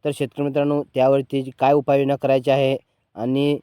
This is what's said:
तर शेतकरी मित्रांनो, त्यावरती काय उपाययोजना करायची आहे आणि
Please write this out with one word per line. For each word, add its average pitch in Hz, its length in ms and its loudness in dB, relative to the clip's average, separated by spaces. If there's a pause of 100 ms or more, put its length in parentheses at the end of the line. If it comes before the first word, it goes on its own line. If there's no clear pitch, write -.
तर 147 80 -2
शेतकरी 143 320 -6
मित्रांनो, 143 380 -2
त्यावरती 135 680 0 (100)
काय 135 140 4
उपाययोजना 139 420 2
करायची 135 360 0
आहे 135 260 2 (380)
आणि 135 480 -2